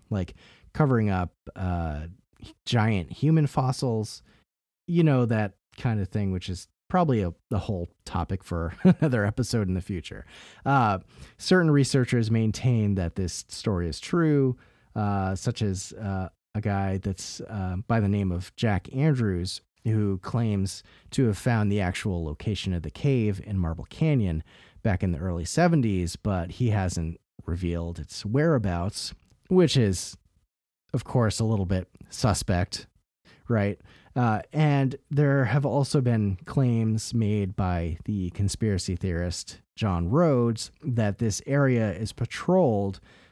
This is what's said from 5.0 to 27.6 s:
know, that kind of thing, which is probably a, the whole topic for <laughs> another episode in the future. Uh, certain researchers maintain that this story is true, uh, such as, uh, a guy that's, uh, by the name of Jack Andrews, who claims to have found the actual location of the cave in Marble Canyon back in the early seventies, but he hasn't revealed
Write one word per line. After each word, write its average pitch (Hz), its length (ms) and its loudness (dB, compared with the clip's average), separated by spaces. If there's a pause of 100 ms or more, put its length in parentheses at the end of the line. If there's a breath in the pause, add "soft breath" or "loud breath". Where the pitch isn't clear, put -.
know, 131 220 4
that 107 280 0 (240)
kind 110 240 -2
of 92 80 -4
thing, 101 220 -2
which 92 180 -4
is 87 180 -10 (220)
probably 156 320 2
a, 87 120 0 (160)
the 104 100 -2
whole 87 280 -4 (180)
topic 90 380 -4
for 85 360 -4
<laughs> - 40 0
another 147 420 4
episode 107 420 -2
in 92 60 0
the 92 80 -2
future. 98 440 -10 (400 loud breath)
Uh, 117 340 2 (380 loud breath)
certain 175 340 4
researchers 127 580 2
maintain 110 680 2
that 87 200 -2
this 92 320 -6
story 90 400 -2
is 78 120 -6
true, 147 580 2 (380 soft breath)
uh, 98 400 -2
such 117 260 -4
as, 95 320 -2
uh, 98 360 -6 (260)
a 107 60 -4
guy 98 360 0
that's, - 440 -8
uh, 92 360 -6 (100)
by 113 120 2
the 101 100 4
name 98 220 2
of 87 240 -6
Jack 104 380 0
Andrews, 117 680 0 (240)
who 104 340 0
claims 104 640 -2 (280 soft breath)
to 135 140 2
have 107 120 2
found 107 340 2
the 104 100 0
actual 90 420 -2
location 92 500 -4
of 85 100 -2
the 85 80 -8
cave 113 540 0
in 104 120 -4
Marble 82 320 -2
Canyon 110 540 0 (400 loud breath)
back 98 180 0
in 95 100 0
the 80 60 -2
early 85 280 -4
seventies, 117 720 2
but 92 360 -2
he 123 180 0
hasn't 87 500 -2 (260)
revealed 85 540 -4